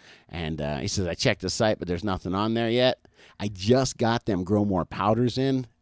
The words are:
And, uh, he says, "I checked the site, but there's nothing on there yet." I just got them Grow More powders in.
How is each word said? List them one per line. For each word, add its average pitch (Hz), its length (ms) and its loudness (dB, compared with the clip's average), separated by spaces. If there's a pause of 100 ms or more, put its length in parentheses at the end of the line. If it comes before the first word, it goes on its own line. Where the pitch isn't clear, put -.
(280)
And, 80 320 -4
uh, 73 180 -2
he 65 100 -4
says, 95 180 -2
"I 80 80 -2
checked - 280 0
the 92 60 -2
site, 107 300 0
but 87 100 -8
there's 87 160 -2
nothing 92 300 -4
on 110 200 0
there 117 140 0
yet." 123 300 2 (400)
I 104 100 -4
just 107 480 2
got 120 300 0
them 92 180 0
Grow 104 200 2
More 92 200 0
powders 113 540 0
in. 131 300 0 (140)